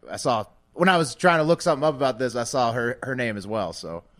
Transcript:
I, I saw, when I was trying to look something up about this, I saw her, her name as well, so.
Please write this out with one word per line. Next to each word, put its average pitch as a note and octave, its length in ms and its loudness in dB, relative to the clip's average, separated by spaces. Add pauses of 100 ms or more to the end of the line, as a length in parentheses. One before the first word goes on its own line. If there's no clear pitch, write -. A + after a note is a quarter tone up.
I, D#2+ 60 -8
I - 20 -8
saw, A2+ 280 0 (300)
when F3 140 2
I F#3 100 4
was C#3+ 160 -2
trying E3+ 240 4
to D#3 60 2
look D#3+ 180 2
something D3 240 2
up D#3 80 2
about C3 240 0
this, B2 180 -2
I A#2+ 80 -2
saw A#2+ 280 0
her, A#2 300 -2
her C3 120 -4
name A#2+ 220 -2
as G2 100 -10
well, G#2 260 -4
so. E2+ 320 -10 (160)